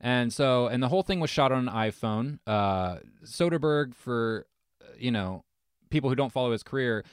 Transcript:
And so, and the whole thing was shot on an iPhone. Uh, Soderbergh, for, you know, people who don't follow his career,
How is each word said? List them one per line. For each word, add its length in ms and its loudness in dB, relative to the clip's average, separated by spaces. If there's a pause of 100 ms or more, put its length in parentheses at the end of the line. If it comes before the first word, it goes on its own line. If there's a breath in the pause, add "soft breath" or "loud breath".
And 320 0
so, 340 4
and 160 0
the 60 2
whole 160 2
thing 160 -2
was 100 -2
shot 220 2
on 160 0
an 60 -6
iPhone. 680 -2
Uh, 540 0 (260)
Soderbergh, 680 0
for, 520 -4 (520)
you 140 0
know, 320 -2 (460)
people 200 0
who 60 0
don't 160 0
follow 180 0
his 140 -2
career, 480 -2